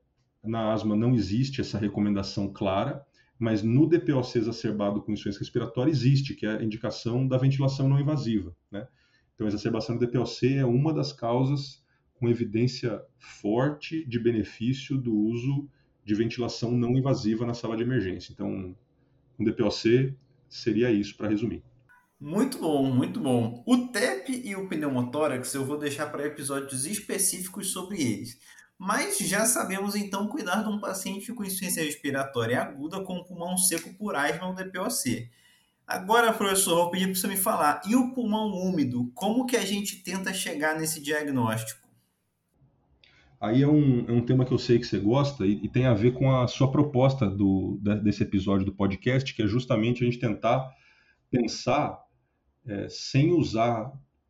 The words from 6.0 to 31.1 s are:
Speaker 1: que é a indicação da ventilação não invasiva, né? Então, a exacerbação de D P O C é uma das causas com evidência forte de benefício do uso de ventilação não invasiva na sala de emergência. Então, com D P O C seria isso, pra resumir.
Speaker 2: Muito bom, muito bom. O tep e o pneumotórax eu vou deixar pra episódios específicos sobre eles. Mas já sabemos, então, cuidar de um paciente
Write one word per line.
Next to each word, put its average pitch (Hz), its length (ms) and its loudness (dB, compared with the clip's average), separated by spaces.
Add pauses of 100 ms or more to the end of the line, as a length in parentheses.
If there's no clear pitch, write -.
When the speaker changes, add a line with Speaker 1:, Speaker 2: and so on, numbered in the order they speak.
Speaker 1:
que - 100 -8
é 110 120 -2
a - 60 -4
indicação 113 640 -2
da 131 100 2
ventilação 135 520 2
não 139 100 4
invasiva, 113 560 0 (160)
né? 101 160 -8 (480)
Então, 110 100 -4
a 107 40 0
exacerbação 110 480 -2
de 120 80 0
D 120 60 0
P 131 60 0
O 117 80 2
C 127 300 0
é 135 100 2
uma 139 280 4
das 147 180 -2
causas 131 720 -2 (300)
com 120 160 0
evidência 117 720 0 (180)
forte 147 880 -2
de 120 100 -2
benefício 117 800 -2
do 120 160 -2
uso 120 560 0 (340)
de 104 120 0
ventilação 113 560 -2
não 123 260 2
invasiva 113 480 0
na 120 80 -2
sala 113 220 -6
de 113 80 0
emergência. 95 480 -2
Então, 98 440 -8 (600)
com 107 60 -2
D 110 80 4
P 123 100 0
O 107 80 4
C 127 460 4 (340)
seria 113 400 0
isso, 104 280 0
pra 107 100 -4
resumir. 107 340 -2 (580)
Speaker 2:
Muito 196 380 -2
bom, 139 340 2
muito 170 280 2
bom. 120 480 0
O 247 220 4
tep 269 420 -2
e 226 240 -6
o 190 120 -6
pneumotórax 135 840 -2
eu 139 100 -2
vou 143 140 -4
deixar 147 300 -4
pra 143 180 -6
episódios 139 600 -6
específicos 190 840 -4
sobre 185 340 -6
eles. 110 380 -4 (400)
Mas 269 400 -2
já 196 260 0
sabemos, 196 500 -2
então, 202 320 -4
cuidar 208 360 -2
de 214 60 -4
um 208 100 -2
paciente 196 540 -8